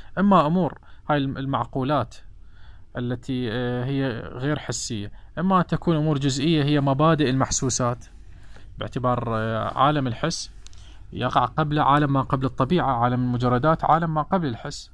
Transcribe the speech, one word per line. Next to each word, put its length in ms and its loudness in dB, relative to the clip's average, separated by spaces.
إما 280 6
أمور 320 0
هاي 80 4
الم-، 180 0
المعقولات 800 -2
التي، 540 -4
آه، 320 -2
هي 240 0
غير 380 -4
حسية، 540 -6
إما 240 4
تكون 340 0
أمور 220 2
جزئية 460 2
هي 160 4
مبادئ 500 4
المحسوسات، 760 0
باعتبار، 500 -2
آه، 500 -2
عالم 280 4
الحس 440 -4
يقع 320 2
قبل 340 0
عالم 340 4
ما 100 2
قبل 240 0
الطبيعة، 460 2
عالم 300 2
المجردات، 640 2
عالم 300 2
ما 80 0
قبل 240 0
الحس، 480 -8